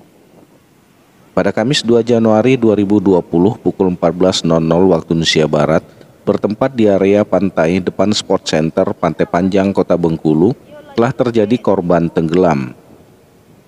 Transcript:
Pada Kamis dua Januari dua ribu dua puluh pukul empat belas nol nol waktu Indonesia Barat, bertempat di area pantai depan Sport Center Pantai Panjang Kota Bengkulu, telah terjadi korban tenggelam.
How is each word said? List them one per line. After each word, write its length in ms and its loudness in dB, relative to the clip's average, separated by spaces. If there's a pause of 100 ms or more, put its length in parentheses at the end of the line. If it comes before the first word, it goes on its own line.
(1400)
Pada 160 0
Kamis 320 -2
dua 160 2
Januari 560 2
dua 160 2
ribu 320 0
dua 160 4
puluh 400 0
pukul 320 -2
empat 240 -2
belas 240 0
nol 240 0
nol 240 2
waktu 240 0
Indonesia 320 0
Barat, 400 0 (400)
bertempat 480 -2
di 160 0
area 320 2
pantai 640 -2
depan 320 -2
Sport 320 -4
Center 480 -2
Pantai 320 -4
Panjang 480 -2
Kota 160 -2
Bengkulu, 640 0 (400)
telah 160 0
terjadi 480 -2
korban 480 0
tenggelam. 640 -2 (960)